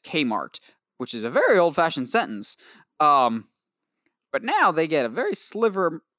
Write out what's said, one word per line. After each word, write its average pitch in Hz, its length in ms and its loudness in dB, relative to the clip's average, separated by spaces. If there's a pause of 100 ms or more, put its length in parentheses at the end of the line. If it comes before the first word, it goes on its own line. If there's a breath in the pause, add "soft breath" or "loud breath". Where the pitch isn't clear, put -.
Kmart, 110 560 -2 (380 soft breath)
which 123 160 -8
is 110 100 -6
a 120 60 -4
very 240 280 4
old-fashioned 165 520 0
sentence. 110 460 -4 (440 loud breath)
Um, 127 480 2 (800)
but - 140 -4
now 294 260 4
they 160 160 0
get 151 200 0
a - 20 -4
very 240 260 -4
sliver 190 720 -2 (140)